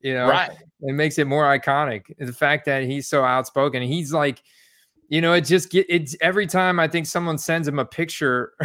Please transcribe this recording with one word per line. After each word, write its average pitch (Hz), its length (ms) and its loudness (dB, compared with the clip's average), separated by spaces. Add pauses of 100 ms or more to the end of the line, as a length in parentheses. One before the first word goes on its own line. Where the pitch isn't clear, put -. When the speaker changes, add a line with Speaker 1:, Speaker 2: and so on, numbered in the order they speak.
Speaker 1:
you 131 120 -2
know? 127 160 2
Speaker 2:
Right. 170 220 2 (300)
Speaker 1:
It 135 120 -6
makes 151 240 0
it 147 80 2
more 147 200 2
iconic. 139 760 0
The 127 120 -8
fact 147 340 0
that 135 180 0
he's 135 240 -6
so 139 160 2
outspoken, 127 580 0
he's 143 320 -4
like, 143 300 -2 (640)
you 151 100 0
know, 165 140 4
it 175 80 6
just 160 300 2
get, 190 180 2
it's 160 320 -2
every 185 240 2
time 180 340 2
I 160 80 2
think 160 200 -2
someone 170 320 -2
sends 165 280 -2
him 143 120 -2
a 127 60 -2
picture 135 680 -4 (120)